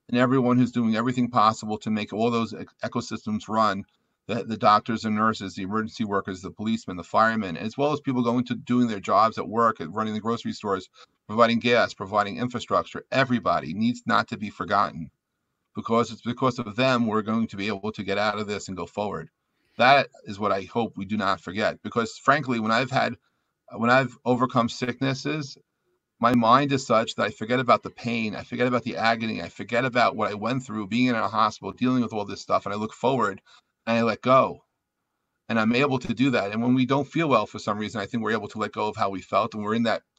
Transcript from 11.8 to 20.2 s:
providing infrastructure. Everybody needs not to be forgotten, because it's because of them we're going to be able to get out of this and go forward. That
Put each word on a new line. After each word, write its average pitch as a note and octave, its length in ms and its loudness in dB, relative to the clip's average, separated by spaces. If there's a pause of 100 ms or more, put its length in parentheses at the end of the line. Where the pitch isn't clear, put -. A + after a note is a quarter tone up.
providing G2+ 440 -2
infrastructure. A#2 720 -2
Everybody F2+ 640 0
needs A#2 320 0
not A2 240 0
to - 80 -8
be G2+ 120 -8
forgotten, F#2 600 -2 (640)
because A2+ 360 -2
it's G#2+ 100 -16
because B2 380 -2
of G#2+ 160 -8
them B2 320 2
we're G#2+ 160 0
going A2 240 -2
to G2+ 100 -10
be G2 100 -4
able G#2 240 -4
to G#2+ 120 -8
get G2 160 -2
out G#2 180 0
of G#2+ 100 -6
this G2+ 200 -6
and F#2+ 100 -8
go F2 80 -6
forward. F2 440 -6 (480)
That B2+ 300 6 (180)